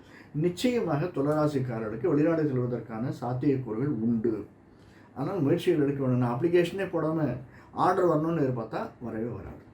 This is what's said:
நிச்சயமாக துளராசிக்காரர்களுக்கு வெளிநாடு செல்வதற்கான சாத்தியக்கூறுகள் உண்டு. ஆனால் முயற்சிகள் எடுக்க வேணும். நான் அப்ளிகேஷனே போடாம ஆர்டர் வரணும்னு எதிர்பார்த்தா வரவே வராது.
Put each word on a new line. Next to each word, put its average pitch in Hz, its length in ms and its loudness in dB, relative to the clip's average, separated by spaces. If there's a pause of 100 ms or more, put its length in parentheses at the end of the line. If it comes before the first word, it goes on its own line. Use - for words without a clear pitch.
(340)
நிச்சயமாக 175 720 0
துளராசிக்காரர்களுக்கு 139 1000 0
வெளிநாடு 156 360 4
செல்வதற்கான 123 680 -2 (100)
சாத்தியக்கூறுகள் 123 640 -2
உண்டு. 113 580 0 (680)
ஆனால் 175 260 -2
முயற்சிகள் 156 440 2
எடுக்க 139 180 0
வேணும். 127 160 2
நான் 123 200 0
அப்ளிகேஷனே 175 460 2
போடாம 156 520 0 (340)
ஆர்டர் 180 340 2
வரணும்னு 165 340 2
எதிர்பார்த்தா 127 500 -2 (120)
வரவே 117 240 -6
வராது. - 480 -10